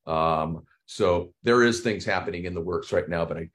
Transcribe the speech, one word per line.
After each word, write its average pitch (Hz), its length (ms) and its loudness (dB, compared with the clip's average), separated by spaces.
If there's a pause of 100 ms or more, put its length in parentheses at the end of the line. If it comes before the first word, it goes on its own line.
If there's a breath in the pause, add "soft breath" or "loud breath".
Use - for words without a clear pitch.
Um, 80 580 0 (220 soft breath)
so 87 560 0
there 120 200 6
is 117 200 2
things 104 240 -2
happening 92 400 -4
in 87 80 -6
the 87 80 -4
works 85 280 -6
right 90 160 0
now, 85 200 -2
but 82 100 -6
I, 82 180 -10